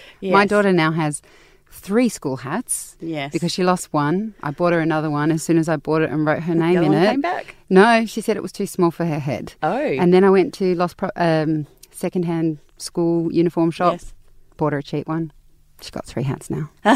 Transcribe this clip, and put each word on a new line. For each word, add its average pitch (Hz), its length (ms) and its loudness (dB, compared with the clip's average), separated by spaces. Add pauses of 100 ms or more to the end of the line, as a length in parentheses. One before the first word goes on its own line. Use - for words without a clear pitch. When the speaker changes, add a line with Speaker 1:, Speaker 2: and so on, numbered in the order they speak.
(220)
Speaker 1:
My 196 200 4
Speaker 2:
Yes. 202 80 2
Speaker 1:
daughter 208 220 2
now 160 200 2
has 156 300 -4 (480)
three 226 380 0
school 131 280 -6
hats - 640 -8
Speaker 2:
Yes. 151 320 -8
Speaker 1:
because 170 200 -2
she 185 120 -2
lost 180 280 0
one. 170 500 -2
I 147 80 -4
bought 175 220 0
her 170 80 2
another 156 300 0
one 147 220 0
as 160 100 -2
soon 165 160 2
as 160 100 0
I 160 80 0
bought 156 260 -2
it 156 80 -2
and 151 160 -2
wrote 156 180 0
her 170 100 -2
Speaker 2:
The 165 60 2
Speaker 1:
name 170 180 2
Speaker 2:
other 170 80 2
Speaker 1:
in 151 60 4
Speaker 2:
one 151 100 2
Speaker 1:
it. 208 80 4
Speaker 2:
came 277 100 0
back? - 360 -6 (120)
Speaker 1:
No, 226 380 6
she 214 140 -8
said 208 160 -2
it 160 60 -6
was 185 100 -10
too 202 140 -6
small 170 240 0
for 165 140 -4
her 156 140 -2
head. 131 440 -6
Speaker 2:
Oh. 165 140 0
Speaker 1:
And 185 380 2
then 185 100 6
I 196 60 6
went 190 240 2
to 185 200 -2
Lost 175 220 -2
Pro-, 190 200 -6
um, 156 500 0 (240)
secondhand 165 680 -2 (200)
school 170 540 -2
uniform 170 400 2
shop. 175 220 0
Speaker 2:
Yes. - 200 -14 (420)
Speaker 1:
Bought 151 160 -2
her 143 60 -2
a 143 40 -6
cheap - 260 -8
one. 160 240 -4 (480)
She - 100 -18
got - 160 -12
three - 160 -6
hats - 280 -6
now 147 260 -6
Speaker 2:
<laughs> - 80 -12 (120)